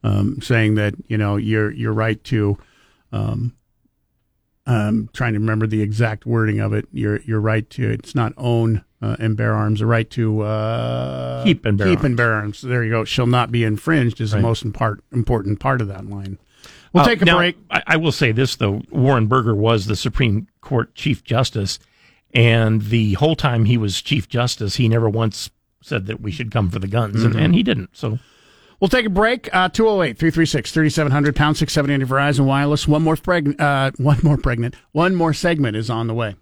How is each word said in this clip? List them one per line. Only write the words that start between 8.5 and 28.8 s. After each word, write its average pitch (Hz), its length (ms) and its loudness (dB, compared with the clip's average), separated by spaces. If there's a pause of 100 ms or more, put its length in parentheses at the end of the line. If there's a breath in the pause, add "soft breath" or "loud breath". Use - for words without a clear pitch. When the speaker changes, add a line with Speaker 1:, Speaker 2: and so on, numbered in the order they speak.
Speaker 1:
uh, 110 200 -2
and 110 160 0
bear 110 180 0
arms, 107 240 0
the 104 80 -2
right 113 240 0
to, 110 300 0
uh, 120 1040 -4
Speaker 2:
Keep - 200 -2
and 104 140 0
bear 101 80 0
Speaker 1:
keep - 140 2
and 147 60 -2
Speaker 2:
arms. 120 100 0
Speaker 1:
bear 117 160 0
arms, 104 300 -6
there 123 200 -4
you 110 80 -4
go, 113 140 -2
shall 123 240 -2
not 120 240 0
be 120 100 0
infringed 117 580 0
is 107 120 -2
the 104 60 0
Speaker 2:
Right. 101 40 2
Speaker 1:
most 113 220 0
impart-, 107 380 -4 (100)
important 107 480 -2
part 135 200 0
of 107 60 -2
that 101 240 -10
line. 98 280 -10 (540 loud breath)
We'll 143 120 6
Speaker 2:
Uh, - 20 6
Speaker 1:
take 220 160 2
a 175 40 6
Speaker 2:
now, 170 100 6
Speaker 1:
break. 175 200 2 (140)
Speaker 2:
I, - 160 -2
I 160 100 4
will 160 140 2
say 123 220 0
this, 123 240 0
though. 104 340 -2
Warren 123 380 4
Burger 117 260 2
was 107 320 2
the 107 80 -2
Supreme 113 540 -2 (140)
Court - 340 -4
Chief - 260 -2
Justice, 110 560 -2 (560 soft breath)
and 113 480 4
the 107 320 2
whole 151 220 2
time 117 300 0
he 120 100 4
was 104 260 -2
Chief 143 260 -4
Justice, 120 480 -4
he 120 120 2
never 113 200 2
once 110 420 -4 (300)
said 98 260 -6
that 110 140 -8
we 107 120 -6
should 113 180 -8
come 101 200 0
for 92 100 -6
the 98 80 -6
guns, 110 340 0
and, 113 120 2
Speaker 1:
Mm-hmm. - 100 0
Speaker 2:
and 175 100 4
he 214 80 4
didn't. 127 300 -2
So 117 260 -6 (600 soft breath)